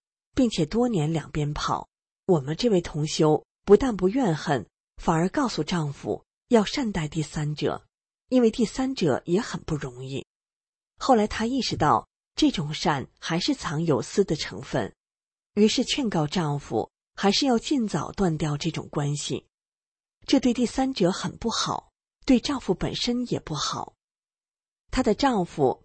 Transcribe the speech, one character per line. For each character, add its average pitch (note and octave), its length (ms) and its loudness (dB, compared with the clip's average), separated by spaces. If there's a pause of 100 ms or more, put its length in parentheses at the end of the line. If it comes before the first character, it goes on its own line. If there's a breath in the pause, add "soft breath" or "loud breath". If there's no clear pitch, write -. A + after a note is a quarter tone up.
(340)
并 B3+ 140 4
且 F3+ 160 -2
多 A#3+ 240 0
年 E3 240 0
两 D#3+ 180 -4
边 D3 220 -2
跑。 - 340 -4 (380)
我 E3+ 160 4
们 C#3+ 160 -4
这 A#3+ 140 0
位 F#3 100 4
同 D3+ 260 -4
修 D#3 380 2 (220)
不 G3 100 10
但 B3+ 180 0
不 F3+ 140 0
怨 G#3 260 0
恨， D3 320 -2 (300)
反 - 180 0
而 E3 140 2
告 C#4 180 0
诉 F3+ 160 -4
丈 D3+ 300 -2
夫 - 320 -8 (240)
要 A3+ 160 6
善 A#3 280 -2
待 E3 140 -2
第 D#3+ 140 -4
三 D3+ 340 -4
者， A2+ 320 -4 (440)
因 B3+ 100 4
为 A#3 100 6
第 A3+ 140 0
三 C4 300 -2
者 D3 320 0
也 F3 120 2
很 - 260 -6
不 D#3+ 120 -4
容 B2+ 260 -10
易。 C3 240 -8 (720)
后 - 180 2
来 G#3+ 120 6
她 - 180 -4
意 B3+ 160 -2
识 - 160 -4
到 C3+ 320 2 (260)
这 D4+ 160 4
种 D#3 220 -4
善 D3 340 -2 (120)
还 E3 200 -4
是 C4+ 160 0
藏 E3 300 -4
有 C#3+ 160 2
私 - 240 0
的 E3+ 100 -2
成 G#2 280 -6
分， B2+ 320 -4 (640)
于 G#3+ 120 6
是 A#3+ 160 0
劝 C4 240 -2
告 E3 180 0
丈 D3 320 -2
夫 - 320 -4 (260)
还 G3 140 2
是 C#4+ 160 2
要 A#3+ 120 4
尽 A#3+ 280 0
早 E3+ 260 -4
断 E3+ 260 0
掉 D3 180 -2
这 D#3+ 140 -4
种 - 200 -8
关 D3 260 -2
系。 - 300 -6 (800)
这 C4+ 140 4
对 A#3+ 140 2
第 B3 100 0
三 C4 300 -2
者 F3+ 180 4
很 - 240 -8
不 A3+ 140 -4
好， - 420 -4 (320)
对 B3 160 6
丈 C#4+ 200 -2
夫 - 140 -2
本 D#3 200 -4
身 A#3+ 360 -4
也 D#3 80 -2
不 - 160 -10
好。 - 400 -6 (960)
她 C4 120 0
的 A3 120 2
丈 A#3+ 300 2
夫 C#3 400 0